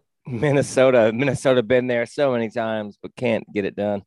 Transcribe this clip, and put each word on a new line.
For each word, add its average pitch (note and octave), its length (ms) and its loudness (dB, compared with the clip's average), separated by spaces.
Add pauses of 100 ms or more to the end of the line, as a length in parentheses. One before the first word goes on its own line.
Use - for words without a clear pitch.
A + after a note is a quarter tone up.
(260)
Minnesota, B2+ 880 2
Minnesota B2+ 480 0
been B2 260 2
there A#2+ 180 -2
so C#3+ 260 -2
many A#2 180 -2
times, A2 520 -6
but - 160 -16
can't A#2 260 -2 (100)
get G2+ 120 -2
it D2 100 -6
done. G2+ 320 -4